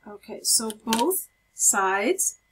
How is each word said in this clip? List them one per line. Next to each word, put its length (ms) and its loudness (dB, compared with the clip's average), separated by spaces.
Okay, 340 -14
so 300 0
both 440 0
sides 840 0